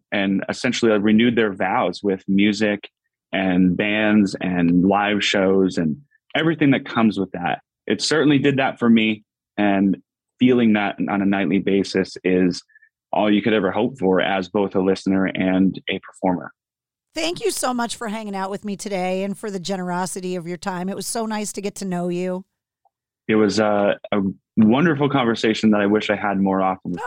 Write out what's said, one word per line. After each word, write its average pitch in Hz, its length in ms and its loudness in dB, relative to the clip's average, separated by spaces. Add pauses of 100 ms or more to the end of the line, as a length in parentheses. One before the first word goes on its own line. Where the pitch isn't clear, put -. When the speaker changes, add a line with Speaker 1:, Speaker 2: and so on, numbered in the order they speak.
(120)
Speaker 1:
and 98 380 0
essentially 117 500 0
renewed 110 360 4
their 110 180 2
vows 95 500 -2
with 95 240 -2
music 101 600 0 (420)
and 92 440 2
bands 104 640 0
and 90 460 2
live 101 380 2
shows 95 540 2
and 78 200 -2 (380)
everything 151 360 2
that 127 140 0
comes 110 340 0
with 95 120 -4
that. 85 300 -4 (260)
It 104 160 -2
certainly 147 340 2
did 135 200 2
that 135 200 -2
for 120 120 2
me, 110 340 2 (340)
and 101 400 2 (420)
feeling 123 340 4
that 104 220 0 (140)
on 101 140 0
a - 20 0
nightly 98 320 2
basis 95 680 0
is 90 380 2 (500)
all 104 220 2
you 104 80 2
could 107 120 2
ever 95 180 2
hope 123 260 -2
for 92 240 2
as 95 260 -2
both 101 280 -2
a 101 40 2
listener 95 460 0
and 92 640 0
a 95 100 -6
performer. - 520 -6 (640)
Speaker 2:
Thank 330 280 -6
you 403 60 0
so 262 240 -4
much 233 220 -6
for 233 120 -10
hanging 208 280 -8
out 190 160 -6
with 202 120 -8
me 202 140 -8
today 185 460 -4
and 202 120 -6
for 220 140 -10
the 190 100 -8
generosity 180 760 -6
of 170 120 -8
your 175 100 -8
time. 185 300 -6
It 190 80 -6
was 190 120 -10
so 226 180 -4
nice 214 280 -6
to - 80 -10
get 196 140 -8
to 196 100 -10
know 180 240 -4
you. 185 360 -6 (840)
Speaker 1:
It 110 80 2
was 107 240 4
a, 104 400 2 (120)
a 104 100 0 (360)
wonderful 139 520 4
conversation 113 640 2
that 104 100 4
I 101 60 2
wish 104 220 2
I 104 60 2
had 98 240 -2
more 95 220 2
often 92 300 -2
with 90 160 -8